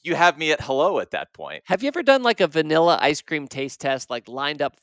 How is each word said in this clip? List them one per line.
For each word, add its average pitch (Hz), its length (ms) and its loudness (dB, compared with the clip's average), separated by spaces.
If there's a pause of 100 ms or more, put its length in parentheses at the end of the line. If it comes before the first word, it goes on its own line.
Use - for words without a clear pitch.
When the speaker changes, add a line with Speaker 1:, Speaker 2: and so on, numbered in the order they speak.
Speaker 1:
you 165 120 -4
have 165 240 4
me 156 140 0
at - 80 -2
hello 139 400 0
at 90 100 -6
that - 240 -8
point. 73 320 -14
Speaker 2:
Have 196 160 -2
you 269 60 -2
ever 330 140 -4
done, 269 200 4
like, 233 180 0
a 185 60 2
vanilla 156 540 2
ice 147 200 0
cream 147 280 -8
taste 135 320 -10
test, 135 280 -4
like, 120 200 -10
lined 139 340 -6
up - 200 -4